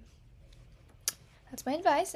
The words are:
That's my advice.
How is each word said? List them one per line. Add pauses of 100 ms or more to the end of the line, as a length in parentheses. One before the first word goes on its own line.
(1500)
That's
my
advice.